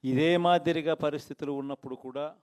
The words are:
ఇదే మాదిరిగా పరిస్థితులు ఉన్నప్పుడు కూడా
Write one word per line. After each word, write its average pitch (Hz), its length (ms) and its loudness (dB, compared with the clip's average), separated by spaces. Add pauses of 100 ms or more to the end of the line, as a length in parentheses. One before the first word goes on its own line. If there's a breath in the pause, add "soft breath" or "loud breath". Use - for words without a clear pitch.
ఇదే 135 240 2 (140)
మాదిరిగా 170 520 2 (100)
పరిస్థితులు 143 560 -6
ఉన్నప్పుడు 135 420 -10
కూడా 135 240 -8 (160)